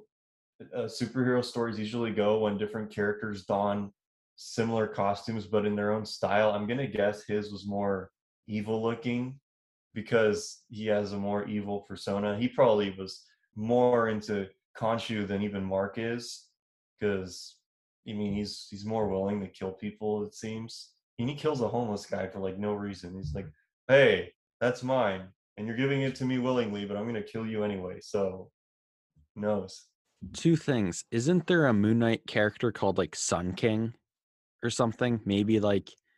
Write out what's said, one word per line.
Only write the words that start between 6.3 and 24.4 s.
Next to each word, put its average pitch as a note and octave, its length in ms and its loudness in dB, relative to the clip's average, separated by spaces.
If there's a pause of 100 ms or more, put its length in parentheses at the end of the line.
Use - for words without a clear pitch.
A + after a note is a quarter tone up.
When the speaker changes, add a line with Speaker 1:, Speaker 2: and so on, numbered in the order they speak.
Speaker 1:
I'm G#2 160 -2
gonna B2+ 220 -2
guess G#2 360 0
his G#2 280 -4
was G2 160 -10
more G2+ 420 -2 (380)
evil A2 340 -2
looking B2 560 -2 (560)
because A2 720 2
he G#2+ 180 -8
has G#2 260 2
a G2+ 60 -4
more G2+ 300 -2
evil G#2 340 -4
persona. G2+ 540 -4
He A#2+ 120 0
probably G#2+ 500 4
was F#2+ 260 -12 (320)
more A#2+ 520 4
into G#2 400 -2 (280)
Khonshu A2 500 -2
than G2 160 -2
even G2 220 -4
Mark F#2+ 340 -2
is, A#2 500 -6 (520)
'cause, F#2+ 580 -4 (500)
I A2 40 -8
mean, G#2 200 -2
he's, G2+ 380 -6
he's G2 140 -12
more A2 240 0
willing G2 320 -2
to F#2+ 80 -8
kill F#2+ 240 -8
people, G#2+ 520 -4
it G#2 100 -10
seems. A2 600 -12 (240)
And A#2+ 100 -2
he D3 60 -4
kills C#3+ 260 -2
a A2 80 2
homeless A2+ 380 -2
guy F#2+ 220 -4
for, G2 120 -10
like, F#2+ 180 -4
no G#2 140 -2
reason. G2 420 -6
He's F#2+ 200 -8
like, F#2+ 120 -8 (420)
"Hey, B2 440 8 (280)